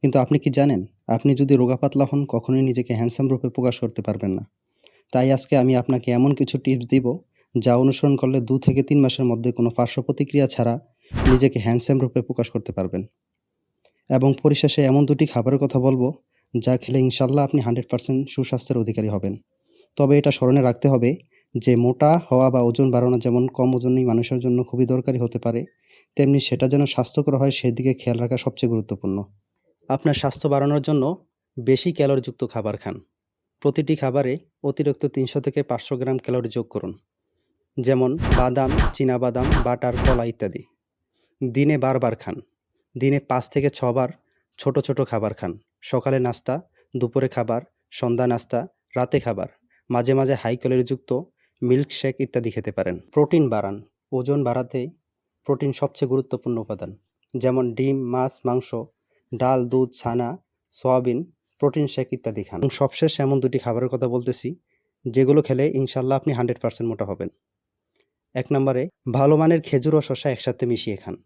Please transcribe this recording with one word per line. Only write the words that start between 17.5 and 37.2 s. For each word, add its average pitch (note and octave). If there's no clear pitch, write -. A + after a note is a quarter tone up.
হান্ড্রেড A#2+
পার্সেন্ট C3
সুস্বাস্থ্যের B2+
অধিকারী A2
হবেন। G2+
তবে C#3
এটা C#3+
স্মরণে C3
রাখতে B2
হবে B2
যে B2
মোটা B2
হওয়া B2+
বা B2+
ওজন A#2+
বাড়ানো B2
যেমন B2
কম B2+
ওজনী B2+
মানুষের A#2+
জন্য B2
খুবই B2
দরকারি B2+
হতে A#2
পারে, A#2
তেমনি C#3
সেটা B2+
যেন C#3+
স্বাস্থ্যকর C#3
হয়, C3+
সেদিকে B2+
খেয়াল A#2+
রাখা A#2+
সবচেয়ে B2
গুরুত্বপূর্ণ। G2+
আপনার C#3
স্বাস্থ্য -
বাড়ানোর C#3
জন্য C#3+
বেশি C3
ক্যালোরিযুক্ত C#3
খাবার G#2+
খান। F#2
প্রতিটি D3
খাবারে C3
অতিরিক্ত C#3+
তিনশো C3+
থেকে C#3
পাঁচশো A#2+
গ্রাম C3
ক্যালোরি B2
যোগ A#2
করুন, -